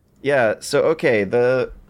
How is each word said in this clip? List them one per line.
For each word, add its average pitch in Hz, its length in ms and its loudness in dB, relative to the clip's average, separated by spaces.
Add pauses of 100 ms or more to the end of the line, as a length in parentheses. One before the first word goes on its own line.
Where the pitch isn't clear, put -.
(220)
Yeah, 127 380 0
so, - 220 -2
okay, 131 420 0
the, 123 480 0 (180)